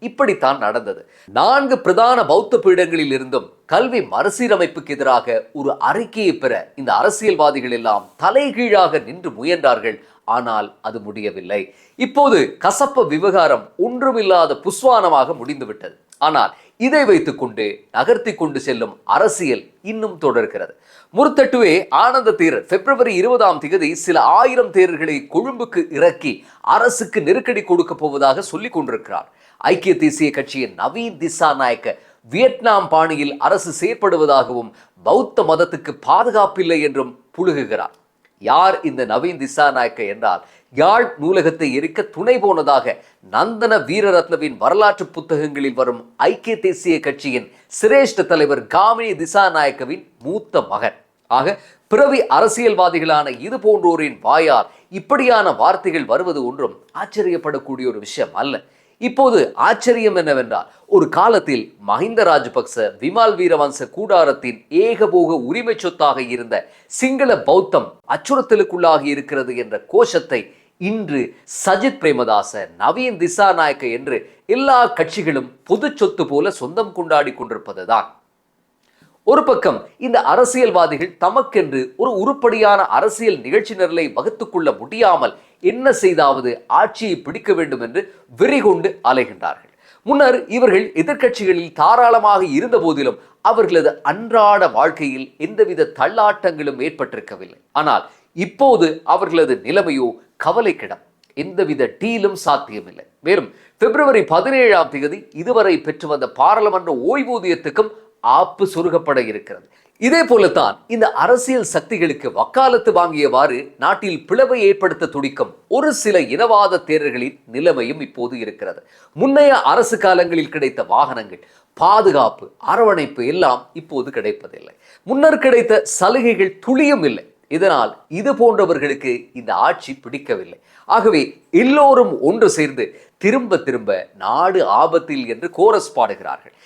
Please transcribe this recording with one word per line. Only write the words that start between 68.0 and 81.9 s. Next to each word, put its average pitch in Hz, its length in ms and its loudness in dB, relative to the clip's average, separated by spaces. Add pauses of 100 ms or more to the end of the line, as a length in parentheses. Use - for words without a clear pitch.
அச்சுறுத்தலுக்குள்ளாகி 175 1000 0
இருக்கிறது 139 480 -6
என்ற 110 200 -8 (100)
கோஷத்தை 175 540 0 (400)
இன்று 185 380 -4 (340)
சஜித் 196 460 -2
பிரேமதாச, 120 520 0 (240)
நவீன் 196 440 -2
திசாநாயக்க 170 720 0
என்று 127 260 -6 (300)
எல்லா 254 320 2 (140)
கட்சிகளும் 156 560 -4 (140)
பொது 208 280 -2
சொத்து 196 340 -2
போல 143 260 -2
சொந்தம் 180 420 -6
கொண்டாடி 156 400 -2
கொண்டிருப்பதுதான். 107 720 -6 (1200)
ஒரு 285 160 4
பக்கம் 196 340 0 (200)
இந்த 240 260 -2
அரசியல்வாதிகள் 180 960 2
தமக்கென்று 180 640 0 (140)